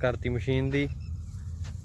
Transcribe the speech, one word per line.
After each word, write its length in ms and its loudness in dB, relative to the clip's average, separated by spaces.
ਕਰਤੀ 280 2
ਮਸ਼ੀਨ 420 2
ਦੀ। 180 2